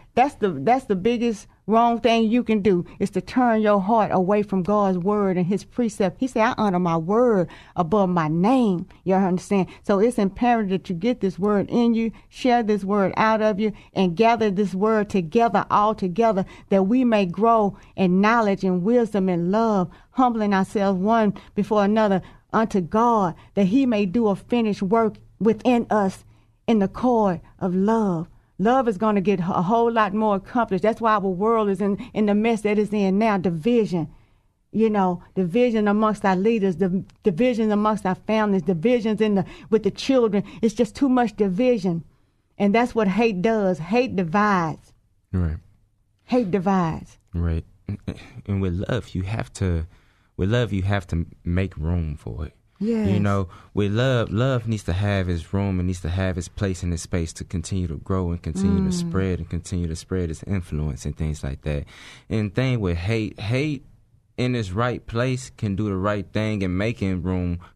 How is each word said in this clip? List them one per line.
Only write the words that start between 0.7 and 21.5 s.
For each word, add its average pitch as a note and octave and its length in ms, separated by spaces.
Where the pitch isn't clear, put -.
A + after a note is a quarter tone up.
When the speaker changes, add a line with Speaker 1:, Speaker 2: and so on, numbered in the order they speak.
Speaker 1:
the G#3 100
biggest A3 540
wrong A#3 340
thing A3+ 300
you A#3+ 140
can A3 160
do, F3+ 240
is G3 100
to F#3 100
turn A#3 400
your G#3 200
heart G#3 320
away F#3+ 300
from F#3+ 200
God's G3 360
word G3 380
and F3+ 100
his F#3+ 180
precept. G#3 560
He C4 80
said, A#3 140
"I A#3 160
honor G3+ 200
my E3+ 180
word G3+ 520
above F3+ 340
my E3+ 200
name." F#3+ 580
You F#3 100
understand? F#3 520
So G3+ 160
it's A#3+ 200
imperative A3 520
that F#3+ 200
you F#3 40
get A#3 260
this F#3+ 200
word G3+ 300
in A#3 240
you, A3+ 180
share A#3+ 340
this G#3 220
word G3 320
out A3 260
of G#3+ 160
you, G#3+ 140
and F3+ 220
gather A3+ 340
this F#3+ 240
word G#3 340
together, G3+ 600
all G#3 240
together, G3 500
that G3 160
we B3 200
may G#3+ 220
grow G#3 500
in F#3 240
knowledge G#3 420
and F3+ 220
wisdom G#3+ 440
and F3 220
love, G#3+ 380
humbling A3+ 440
ourselves G3 460
one G#3+ 340